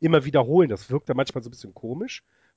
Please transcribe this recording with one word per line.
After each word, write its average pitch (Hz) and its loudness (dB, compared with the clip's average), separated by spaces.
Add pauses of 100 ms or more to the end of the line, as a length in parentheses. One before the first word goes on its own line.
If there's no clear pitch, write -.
immer 160 4
wiederholen. 147 2
Das 104 -8
wirkt 131 -4
dann 127 -2
manchmal 131 -4
so 117 -18
ein - -18
bisschen 98 -20
komisch, 147 -12 (340)